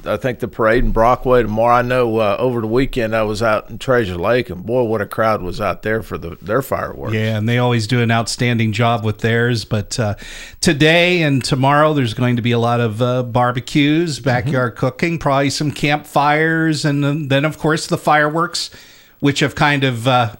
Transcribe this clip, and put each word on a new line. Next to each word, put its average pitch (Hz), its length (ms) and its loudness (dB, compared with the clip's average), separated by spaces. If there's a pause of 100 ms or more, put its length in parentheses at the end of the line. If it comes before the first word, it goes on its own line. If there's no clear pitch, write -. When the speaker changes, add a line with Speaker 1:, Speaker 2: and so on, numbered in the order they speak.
Speaker 1:
I 101 100 -2
think 127 220 -6
the 127 80 -6
parade 113 380 2
in 107 80 2
Brockway 123 500 4
tomorrow. 113 320 2
I 123 80 4
know, 123 360 0
uh, 104 200 2
over 123 220 0
the 107 80 -4
weekend 117 480 0
I 110 80 0
was 107 180 -4
out 107 260 0
in - 100 -14
Treasure 120 380 0
Lake, 110 320 0
and 90 160 -10
boy, 120 200 0
what 110 180 -2
a 101 40 -6
crowd 110 360 0
was 90 180 -6
out 92 220 -4
there 110 220 -2
for 98 120 -8
the, 82 240 -10
their 107 220 -2
fireworks. 95 520 -6
Speaker 2:
Yeah, 110 220 -2
and 107 120 -2
they 120 100 0
always 120 300 0
do 123 120 2
an 117 120 2
outstanding 117 580 0
job 117 340 0
with 107 140 -4
theirs. 117 460 0
But, - 340 -4
uh, 104 160 -2 (460)
today 170 600 4
and 139 220 2
tomorrow, 147 500 4
there's 127 200 0
going 123 220 0
to 113 60 -2
be 120 100 0
a 120 80 2
lot 117 200 0
of, 113 220 -2
uh, 123 220 0
barbecues, 131 960 0
Speaker 1:
Mm-hmm. 123 40 -8
Speaker 2:
backyard 127 520 -2
cooking, 165 420 -2
probably 139 320 0
some 147 220 -2
campfires, 156 1120 0
and 143 180 0
then, 143 260 0
then, 139 160 2
of 151 140 -2
course, 156 300 0
the 156 100 0
fireworks, 151 720 0 (500)
which 143 200 0
have 143 140 0
kind 143 300 2
of, 120 240 -2
uh, 123 320 2